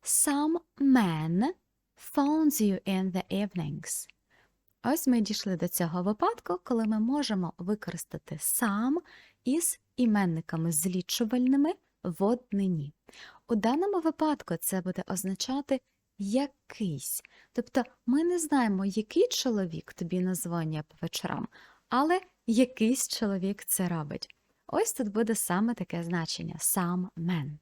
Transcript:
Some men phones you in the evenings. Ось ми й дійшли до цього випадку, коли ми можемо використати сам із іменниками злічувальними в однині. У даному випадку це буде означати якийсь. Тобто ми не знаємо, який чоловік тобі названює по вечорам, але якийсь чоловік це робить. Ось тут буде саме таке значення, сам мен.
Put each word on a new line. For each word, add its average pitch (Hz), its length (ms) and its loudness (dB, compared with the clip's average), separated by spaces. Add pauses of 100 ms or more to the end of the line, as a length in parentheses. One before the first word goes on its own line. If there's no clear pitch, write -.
Some 302 540 0 (220)
men 196 720 4 (640)
phones 294 460 4
you 196 280 2
in 190 240 0
the 180 180 -2
evenings. 170 840 -4 (720)
Ось 285 200 2
ми 247 120 6
й - 20 4
дійшли 202 360 -2
до 180 120 -2
цього 175 340 -2
випадку, 349 640 0
коли 226 200 2
ми 214 160 2
можемо 226 580 0
використати 170 800 -6
сам 240 580 0 (460)
із 294 360 0 (160)
іменниками 170 760 2
злічувальними 247 1000 2 (300)
в 185 200 -2
однині. 196 720 0 (540)
У 240 60 0
даному 320 460 2
випадку 311 600 0
це 190 200 -2
буде 180 260 -6
означати 254 760 -4 (380)
якийсь. 202 1040 -4 (300)
Тобто 240 300 0 (240)
ми 285 180 2
не 349 140 2
знаємо, 233 460 2
який 214 440 0
чоловік 190 640 -2
тобі 180 280 -2
названює 170 600 -2
по - 200 -16
вечорам, - 460 -6 (400)
але 285 320 2 (260)
якийсь 247 640 2
чоловік 196 560 -2
це 185 240 -2
робить. 156 400 -4 (380)
Ось 427 260 0
тут 226 160 -4
буде 214 260 0
саме 208 400 0
таке 175 280 -6
значення, 170 560 -4
сам 180 580 0
мен. 160 440 -2